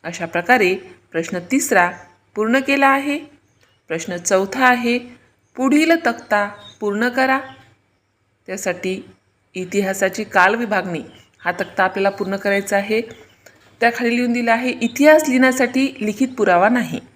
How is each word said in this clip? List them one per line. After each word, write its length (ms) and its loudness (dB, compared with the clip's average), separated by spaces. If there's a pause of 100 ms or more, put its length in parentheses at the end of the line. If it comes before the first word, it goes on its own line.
अशा 220 -8
प्रकारे 480 2 (380)
प्रश्न 260 -4 (120)
तिसरा 400 2 (440)
पूर्ण 260 0
केला 280 2
आहे. 300 0 (680)
प्रश्न 280 -6
चौथा 500 0
आहे, 320 2 (580)
पुढील 360 2 (140)
तक्ता 440 -2 (300)
पूर्ण 280 -2
करा. 300 0 (1080)
त्यासाठी 640 -6 (460)
इतिहासाची 680 -2
काल 300 4
विभागणी 480 -4 (360)
हा 140 -6
तक्ता 320 -2
आपल्याला 260 0
पूर्ण 260 -6
करायचा 400 -2
आहे. 240 0 (800)
त्याखाली 360 0
लिहून 160 0
दिलं 200 0
आहे, 180 0
इतिहास 580 4
लिहिण्यासाठी 720 2
लिखित 280 -2 (100)
पुरावा 300 4
नाही. 320 -2 (160)